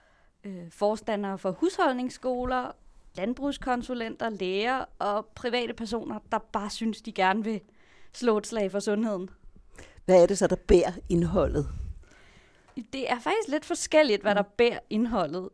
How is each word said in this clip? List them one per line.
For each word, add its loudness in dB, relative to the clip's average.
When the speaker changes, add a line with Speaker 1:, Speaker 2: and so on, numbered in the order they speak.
Speaker 1:
øh, -14
forstandere -2
for -4
husholdningsskoler, -2
landbrugskonsulenter, -4
læger -2
og -2
private -4
personer, -6
der 2
bare -6
synes, -4
de -14
gerne 0
vil -4
slå 2
et -8
slag -2
for -2
sundheden. -2
Speaker 2:
Hvad 10
er 10
det 2
så, 4
der 2
bærer 6
indholdet? 2
Speaker 1:
Det -4
er 0
faktisk 0
lidt -2
forskelligt, 4
hvad 2
der 2
Speaker 2:
Mm. -4
Speaker 1:
bærer 4
indholdet. -2